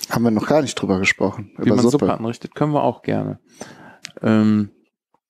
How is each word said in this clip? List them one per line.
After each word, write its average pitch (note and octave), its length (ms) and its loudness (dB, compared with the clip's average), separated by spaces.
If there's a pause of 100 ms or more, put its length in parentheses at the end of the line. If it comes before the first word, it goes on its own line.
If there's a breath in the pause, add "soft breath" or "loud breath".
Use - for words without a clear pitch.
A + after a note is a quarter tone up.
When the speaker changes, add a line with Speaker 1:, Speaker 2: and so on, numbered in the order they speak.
Speaker 1:
Haben A#2 140 -2
wir A#2 80 2
noch G#2+ 160 0
gar D3+ 140 4
nicht B2+ 140 -4
drüber G2 240 0
gesprochen, G2+ 580 -2
Speaker 2:
Wie - 100 -4
Speaker 1:
über G#2+ 100 4
Speaker 2:
man A#2+ 60 4
Suppe C3+ 220 4
Speaker 1:
Suppe. B2+ 80 2
Speaker 2:
anrichtet, A#2 400 -8
können D3 200 -2
wir C3+ 100 0
auch B2+ 200 -2
gerne. G#2 360 -4 (840 loud breath)
Ähm, G#2+ 480 2 (600)